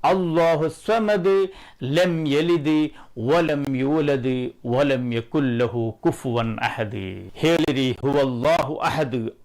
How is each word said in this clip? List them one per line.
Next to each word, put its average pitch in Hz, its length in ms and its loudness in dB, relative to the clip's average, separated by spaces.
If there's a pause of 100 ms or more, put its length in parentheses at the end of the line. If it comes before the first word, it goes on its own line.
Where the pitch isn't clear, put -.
ಅಲ್ಲಾಹು 165 640 2
ಸಮದ್, 196 800 0 (320)
ಲಂ 160 440 0
ಯಲಿದ್ 151 640 2 (380)
ವಲಂ 147 460 2
ಯೂಲದ್ 131 760 0 (160)
ವಲಂ 127 460 0
ಯಕುಲ್ 117 460 0
ಲಹು 113 420 0
ಕುಫುವನ್ 117 560 -2
ಅಹದ್." 101 760 -6
ಹೇಳಿರಿ, 151 680 0
"ಹುವಲ್ಲಾಹು 139 760 0
ಅಹದ್" 127 540 -2 (160)